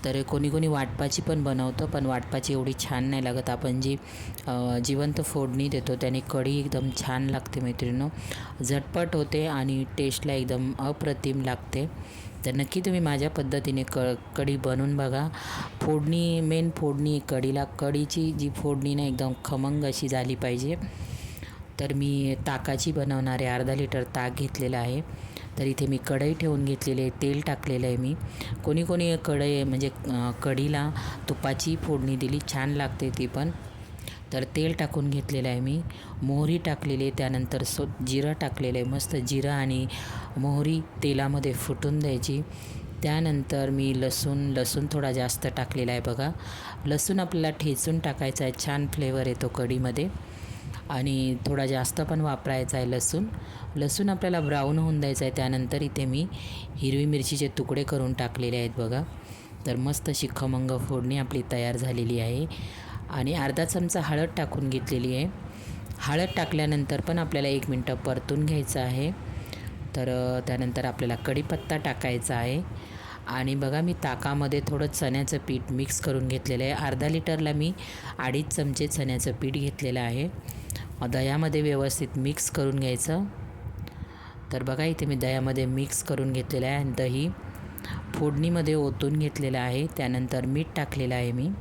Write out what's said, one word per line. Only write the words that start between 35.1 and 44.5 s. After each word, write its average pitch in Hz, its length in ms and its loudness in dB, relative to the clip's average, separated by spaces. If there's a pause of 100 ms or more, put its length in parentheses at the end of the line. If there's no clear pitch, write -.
आहे 123 120 0
मी, 139 220 0 (420)
मोहरी 147 340 4
टाकलेली 143 460 0
आहे, 135 140 2
त्यानंतर 131 460 0
सो-, - 440 -2
जिरं 139 260 2
टाकलेलं 127 440 0
आहे, 123 100 2
मस्त 139 280 0
जिरं 135 360 2
आणि 131 360 2 (500)
मोहरी 147 440 2 (220)
तेलामध्ये 139 500 2
फुटून 143 460 0
द्यायची. 139 420 0 (600)
त्यानंतर 147 680 2
मी 135 320 2
लसूण, 139 360 2
लसूण 139 540 2